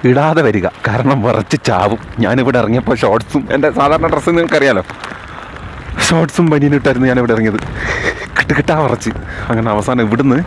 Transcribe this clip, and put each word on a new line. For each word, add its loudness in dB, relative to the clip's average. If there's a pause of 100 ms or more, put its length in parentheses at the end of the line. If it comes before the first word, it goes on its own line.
ഇടാതെ 4
വരിക. 0 (220)
കാരണം 0
വിറച്ച് 0 (120)
ചാവും. 0 (240)
ഞാനിവിടെ 2
ഇറങ്ങിയപ്പോൾ 0
ഷോർട്സും 0 (120)
എൻ്റെ 2 (100)
സാധാരണ 2
ഡ്രസ്സ് 0
നിങ്ങൾക്കറിയാലോ, 2 (1300)
ഷോർട്സും 2
ബനിയനും 4
ഇട്ടായിരുന്നു 2
ഞാനിവിടെ 2
ഇറങ്ങിയത്. 0 (800)
കിട്ടുകിട്ടാ 0 (100)
വിറച്ച്. -2 (400)
അങ്ങനെ 0
അവസാനം 0
ഇവിടുന്ന് 2